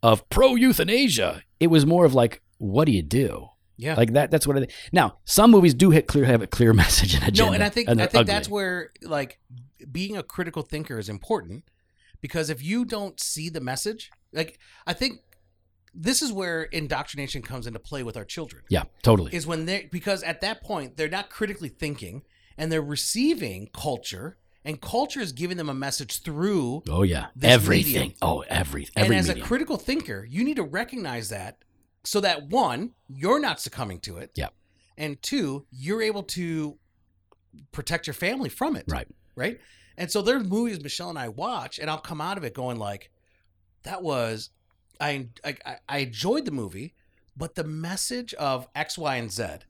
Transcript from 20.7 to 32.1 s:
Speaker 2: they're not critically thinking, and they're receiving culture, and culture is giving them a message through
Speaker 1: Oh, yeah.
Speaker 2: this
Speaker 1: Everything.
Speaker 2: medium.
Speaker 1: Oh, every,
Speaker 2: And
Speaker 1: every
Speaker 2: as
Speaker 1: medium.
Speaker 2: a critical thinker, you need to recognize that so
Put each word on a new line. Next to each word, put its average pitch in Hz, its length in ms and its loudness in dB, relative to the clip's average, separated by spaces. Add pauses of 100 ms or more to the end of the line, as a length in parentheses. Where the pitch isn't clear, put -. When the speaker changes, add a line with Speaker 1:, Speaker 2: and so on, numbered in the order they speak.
Speaker 2:
they're 156 100 -2
not 190 220 -8
critically 196 400 -6
thinking, 131 540 -10 (340)
and 160 140 -4
they're 160 100 0
receiving 147 920 -2
culture, 120 640 -8 (280)
and 151 160 -10
culture 277 400 -4
is 180 100 -6
giving 175 240 -6
them 160 140 -6
a 139 40 -6
message 135 480 -8
through 156 680 -2
Speaker 1:
Oh, 85 140 2
yeah. 85 300 2
Speaker 2:
this - 160 2
Speaker 1:
Everything. 120 440 6
Speaker 2:
medium. - 280 -2
Speaker 1:
Oh, - 280 -2
every, 78 480 -4
Speaker 2:
And 98 80 4
Speaker 1:
every - 100 4
Speaker 2:
as 87 140 2
Speaker 1:
medium. 71 160 -4
Speaker 2:
a - 20 -8
critical 277 300 -2
thinker, 120 520 -6
you 165 140 -2
need 285 140 -2
to 214 60 -4
recognize 160 680 -8
that 101 300 -12 (460)
so 208 160 0